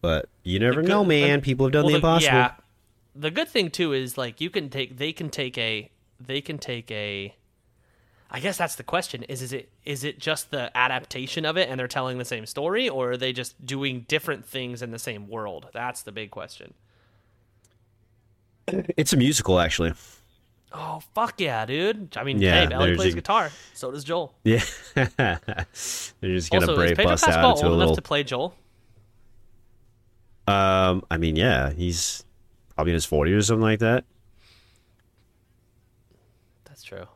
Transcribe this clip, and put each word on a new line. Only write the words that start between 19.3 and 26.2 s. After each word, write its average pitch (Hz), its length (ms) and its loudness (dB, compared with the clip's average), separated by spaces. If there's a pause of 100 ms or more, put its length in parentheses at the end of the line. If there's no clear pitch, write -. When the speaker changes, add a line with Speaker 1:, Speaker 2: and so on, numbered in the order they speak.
Speaker 1:
actually. 82 320 2 (800)
Speaker 2:
Oh, 156 300 -12 (120)
fuck 220 280 -2
yeah, 120 240 -2
dude. 180 500 -4
I 107 80 -6
mean, 131 160 -2
Speaker 1:
Yeah, 90 280 6
Speaker 2:
hey, 78 60 -2
Ellie - 120 2
Speaker 1:
there's 87 120 4
Speaker 2:
plays 92 160 2
Speaker 1:
a - 40 -4
Speaker 2:
guitar. 190 320 0 (240)
So 127 180 -10
does 143 140 -10
Joel. 165 280 -4 (120)
Speaker 1:
Yeah. 113 180 4 (140)
<laughs> - 180 -12
They're 117 440 0 (840)